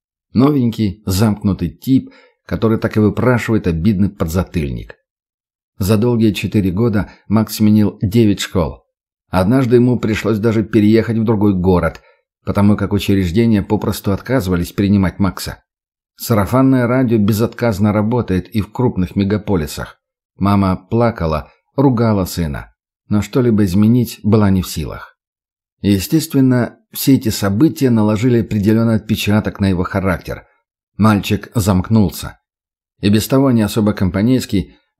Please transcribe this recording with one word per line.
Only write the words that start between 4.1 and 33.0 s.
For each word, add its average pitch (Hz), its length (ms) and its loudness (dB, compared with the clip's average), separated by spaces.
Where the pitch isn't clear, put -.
За 101 200 0
долгие 113 340 2
четыре 95 400 -2
года 104 400 -2
Макс 110 280 -2
сменил 107 460 2
девять 104 380 2
школ. - 460 -6
Однажды 117 460 2
ему 120 240 2
пришлось 107 380 -2
даже 107 260 0
переехать 107 540 2
в 113 80 -2
другой 104 280 2
город, 87 480 0
потому 101 320 2
как 101 160 -4
учреждения 98 680 2
попросту 101 520 -4
отказывались 92 580 -4
принимать 98 480 0
Макса. - 440 -6
Сарафанное 123 720 0
радио 120 300 0
безотказно 107 720 0
работает 104 640 -2
и 107 60 0
в - 100 -10
крупных 98 460 -2
мегаполисах. 98 840 -4
Мама 98 400 0
плакала, 101 760 -2
ругала 113 480 2
сына, 78 500 -6
но 104 120 0
что-либо 110 440 0
изменить 110 580 2
была 107 260 4
не 95 120 2
в - 80 -8
силах. - 480 -12
Естественно, 123 960 0
все 135 220 2
эти - 120 -2
события 117 640 0
наложили 110 500 2
определённый 110 560 0
отпечаток 104 640 -2
на 98 80 2
его 90 160 0
характер. 90 640 -6
Мальчик 104 580 0
замкнулся. 95 840 0